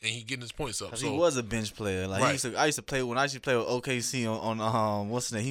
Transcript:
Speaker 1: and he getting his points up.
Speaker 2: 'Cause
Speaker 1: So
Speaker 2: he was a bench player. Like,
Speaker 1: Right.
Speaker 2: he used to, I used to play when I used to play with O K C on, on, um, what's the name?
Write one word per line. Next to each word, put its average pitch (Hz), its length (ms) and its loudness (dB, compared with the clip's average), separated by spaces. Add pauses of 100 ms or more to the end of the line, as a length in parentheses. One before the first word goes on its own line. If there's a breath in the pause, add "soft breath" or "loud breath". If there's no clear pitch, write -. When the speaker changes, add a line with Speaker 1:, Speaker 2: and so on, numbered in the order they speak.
Speaker 1:
and 110 80 -2
he 113 140 -4
getting 123 180 -6
his 117 100 -10
points 127 300 -4
up. 95 80 -6
Speaker 2:
'Cause 117 100 -6
Speaker 1:
So 143 100 0
Speaker 2:
he 139 60 -2
was 160 220 4
a 120 40 2
bench 110 320 -4
player. 95 320 0
Like, 95 140 -2
Speaker 1:
Right. 131 80 4
Speaker 2:
he - 60 4
used 135 100 -2
to, 113 120 -4
I 143 100 4
used 151 100 2
to 117 60 -6
play 135 200 -2
when 120 140 -2
I 135 60 2
used 139 120 0
to 127 60 -12
play 127 160 4
with 113 100 2
O 123 140 2
K 123 220 0
C 120 240 0
on, 110 340 -2
on, - 0 -
um, 107 480 2
what's 120 220 -2
the 117 80 -2
name? 113 120 -2